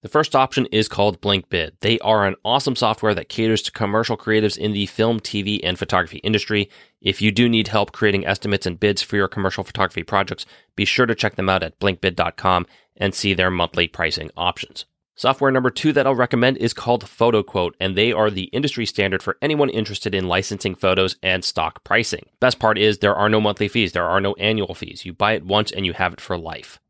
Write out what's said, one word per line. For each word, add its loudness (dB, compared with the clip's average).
The -16
first 0
option 2
is 2
called 0
Blinkbid. -2
They 2
are 2
an 0
awesome 0
software 0
that -6
caters 0
to -8
commercial -2
creatives 0
in -2
the -2
film, 0
T -4
V, -2
and -2
photography -4
industry. 0
If -2
you 2
do 4
need 2
help 0
creating 0
estimates -2
and -4
bids 0
for -4
your 0
commercial -4
photography -4
projects, -2
be 0
sure 2
to 0
check -2
them -2
out 2
at -10
blinkbid 0
dot 0
com 2
and 0
see 0
their 2
monthly 0
pricing -6
options. -6
Software 0
number 2
two 0
that 2
I'll 2
recommend 2
is 0
called -2
PhotoQuote, 0
and -2
they 4
are 2
the -4
industry -4
standard 0
for -6
anyone 2
interested -4
in -2
licensing -2
photos 0
and 0
stock -4
pricing. -2
Best 2
part 2
is 4
there 4
are 2
no 4
monthly 0
fees, 0
there 0
are 2
no -2
annual 0
fees. -14
You -12
buy 2
it -4
once 0
and -6
you -2
have -2
it -20
for -6
life. -14